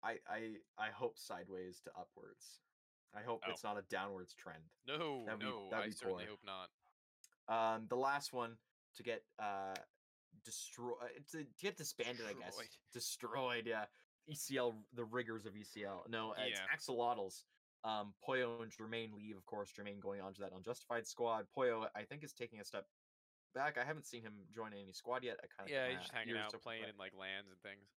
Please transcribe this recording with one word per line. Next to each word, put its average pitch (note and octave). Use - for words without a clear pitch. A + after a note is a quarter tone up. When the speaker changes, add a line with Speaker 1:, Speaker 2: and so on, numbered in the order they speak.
Speaker 1:
I, A#2
I, A2
I G#2+
hope A2+
sideways F#2
to -
upwards. -
I G#2+
hope A#2
Speaker 2:
Oh. F#2
Speaker 1:
it's E2+
not G#2
a G2+
downwards F#2+
trend. E2
Speaker 2:
No, D3
Speaker 1:
That'd A2
be, G#2+
Speaker 2:
no, G#2+
Speaker 1:
that'd G#2+
Speaker 2:
I -
Speaker 1:
be G#2+
Speaker 2:
certainly F#2+
Speaker 1:
poor. G#2+
Speaker 2:
hope -
not. F#2+
Speaker 1:
Um, A2
the B2
last C3+
one A#2+
to G#2+
get, A2+
uh, G2
destro-, A#2+
uh, B2
to D#3
get G3+
disbanded, B2
I G2+
guess. F#2
Speaker 2:
Destroyed. A2
Speaker 1:
Destroyed, A#2+
yeah. A2
E D3+
C C3+
L, A#2+
the A#2+
rigors A2+
of G2+
E G#2
C G#2
L. F#2
No, A2
it's G#2
Speaker 2:
Yeah. F#2+
Speaker 1:
Axolotls. A#2+
Um, G#2+
Poyo A#2+
and A2
Jermaine A2+
leave, G#2
of F#2
course. G#2
Jermaine G2+
going G2
on F#2+
to G2+
that F#2+
Unjustified A2+
squad. A2+
Poyo, A2+
I G#2+
think, D3+
is C#3
taking A2+
a G2+
step G2+
back. C#3
I B2
haven't D3+
seen A#2
him G#2+
join A2
any G2
squad B2
yet. A2+
I -
kinda G2
Speaker 2:
Yeah, C3+
Speaker 1:
keep -
Speaker 2:
he's -
Speaker 1:
my -
Speaker 2:
just -
hanging A2
Speaker 1:
ears G#2+
Speaker 2:
out, G#2+
Speaker 1:
open A2
for -
Speaker 2:
playing A2+
Speaker 1:
that. A2
Speaker 2:
in, G#2
like, F#2+
LANs F#2+
and F#2
things. G2+